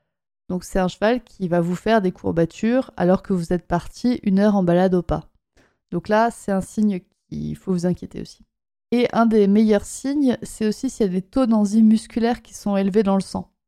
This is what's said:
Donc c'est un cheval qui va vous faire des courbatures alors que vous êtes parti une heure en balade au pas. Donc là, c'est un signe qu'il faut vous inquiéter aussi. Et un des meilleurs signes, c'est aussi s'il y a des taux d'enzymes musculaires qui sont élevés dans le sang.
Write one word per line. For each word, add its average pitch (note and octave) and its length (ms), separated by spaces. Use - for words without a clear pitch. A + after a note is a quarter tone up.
Donc F3+ 160
c'est - 140
un F#3 100
cheval A#3 340
qui - 240
va F3 140
vous F3 140
faire A3 260
des F3+ 100
courbatures G3 840
alors F#3 260
que - 80
vous F3+ 220
êtes F3 120
parti - 580
une G3 140
heure G#3 200
en F#3+ 60
balade F3 300
au F3+ 80
pas. D3+ 300
Donc E3+ 180
là, A3 200
c'est - 220
un F#3+ 80
signe G3+ 400
qu'il D3+ 260
faut - 160
vous F3 140
inquiéter - 340
aussi. - 240
Et A#3+ 220
un A#3 120
des G#3+ 220
meilleurs G#3 380
signes, C#4 580
c'est G#3+ 240
aussi A3+ 220
s'il - 160
y F#3+ 40
a - 40
des F#3 80
taux C4 240
d'enzymes A3 420
musculaires A3+ 540
qui - 120
sont G3+ 220
élevés G3 280
dans G3 120
le F#3+ 60
sang. - 320